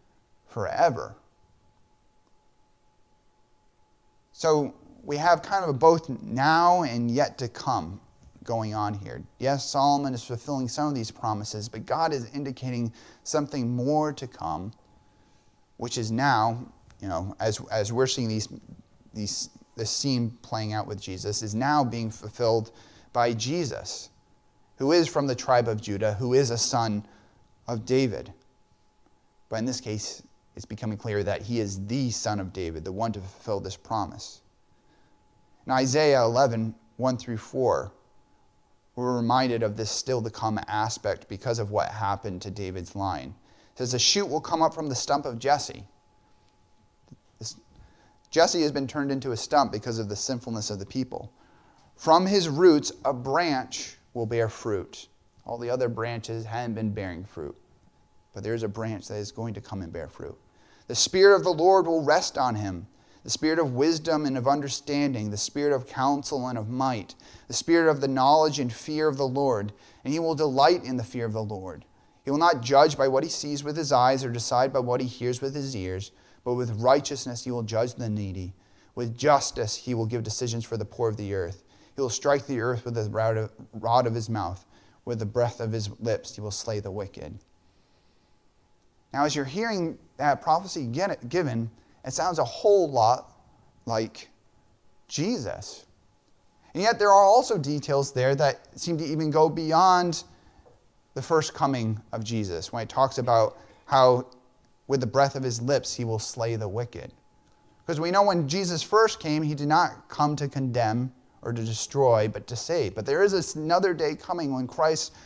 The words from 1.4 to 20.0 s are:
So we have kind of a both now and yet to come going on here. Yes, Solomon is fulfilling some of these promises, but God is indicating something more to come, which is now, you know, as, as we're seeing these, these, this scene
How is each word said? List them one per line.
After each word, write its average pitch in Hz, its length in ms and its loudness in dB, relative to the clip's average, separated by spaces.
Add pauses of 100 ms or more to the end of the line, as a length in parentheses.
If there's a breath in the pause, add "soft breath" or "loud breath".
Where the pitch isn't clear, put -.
So 151 440 0 (280)
we 147 140 -4
have 165 240 4
kind 196 220 -2
of 165 80 -2
a - 20 0
both 160 340 6 (140)
now 160 600 4
and 120 260 -2
yet 131 300 0
to 127 80 -4
come 98 520 -4 (440)
going 113 300 -4
on 104 220 -2
here. - 260 -12 (160)
Yes, 135 320 -2
Solomon 143 460 2
is 117 80 -8
fulfilling 131 440 -6
some 147 200 -2
of 143 80 -2
these 113 160 -6
promises, 107 580 -6
but 104 160 -10
God 156 260 0
is 127 220 -4
indicating 127 580 -6 (320 loud breath)
something 139 460 -2
more 147 440 0
to 135 120 -12
come, 85 480 -8 (1040 soft breath)
which 123 220 -8
is 113 120 -2
now, 117 540 2 (340)
you 104 80 -10
know, 92 320 -4
as, 107 220 -2 (100)
as 110 220 -2
we're 131 140 2
seeing 127 200 -2
these, 110 200 -2 (640)
these, - 380 -8 (240)
this 113 160 -6
scene 120 500 -2